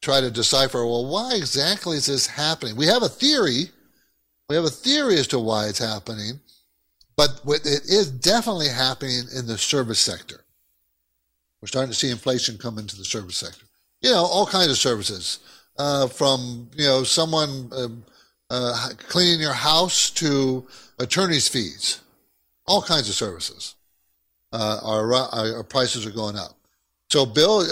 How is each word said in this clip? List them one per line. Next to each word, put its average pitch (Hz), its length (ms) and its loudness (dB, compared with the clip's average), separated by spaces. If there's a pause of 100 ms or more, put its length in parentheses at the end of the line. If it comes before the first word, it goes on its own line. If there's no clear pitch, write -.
try 139 180 4
to 123 120 6
decipher, 123 520 2
well, 117 220 0
why 220 300 -2
exactly 160 600 -2
is 135 100 0
this 139 200 0
happening? 147 480 -4
We 139 120 0
have 233 180 4
a 170 40 0
theory. 185 640 0 (800)
We 143 80 -2
have 170 80 2
a 151 60 2
theory 269 460 0
as 135 120 2
to 135 100 0
why 110 300 0
it's 101 100 -6
happening, 110 640 -8 (760)
but 147 280 4
what, 147 160 0
it 147 280 0
is 190 220 4
definitely 175 580 0
happening 127 540 -2 (100)
in 127 140 -6
the 113 120 -4
service 117 420 0
sector. - 440 -4 (1160)
We're 107 60 -14
starting 131 240 -2
to 107 60 -4
see 139 120 -2
inflation 120 480 -2
come 110 200 -10
into 101 180 -12
the 95 80 -12
service 92 320 -8
sector. - 300 -10 (340)
You 254 100 2
know, 185 140 4
all 185 220 2
kinds 185 240 2
of 123 80 0
services, 104 600 -2 (400)
uh, 143 300 0
from, 123 680 0
you 151 100 -2
know, 131 200 4
someone, 151 720 0
um, 117 280 -8 (460)
uh, 120 380 -2 (200)
cleaning 175 320 2
your 151 120 -2
house 156 580 2
to 135 560 0 (320)
attorney's 165 480 0
fees. - 540 -4 (680)
All 196 160 4
kinds 143 260 0
of 101 60 -4
services. - 640 -8 (720)
Uh, 107 320 -2
our, 110 300 0
our, 113 440 0
our 113 60 -10
prices 123 440 -2
are 107 40 0
going 104 240 0
up. 92 220 -10 (560)
So, 135 140 6
Bill, 165 460 4